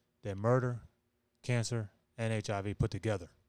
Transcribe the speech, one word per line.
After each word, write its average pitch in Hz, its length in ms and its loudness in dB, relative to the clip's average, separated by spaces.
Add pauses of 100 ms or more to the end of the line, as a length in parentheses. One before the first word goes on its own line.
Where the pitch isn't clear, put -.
(240)
than 98 160 -6
murder, 123 400 2 (640)
cancer, 117 480 0 (260)
and 113 160 0
H 107 160 -2
I 101 120 0
V 101 120 -2
put - 180 2
together. 104 380 -2 (200)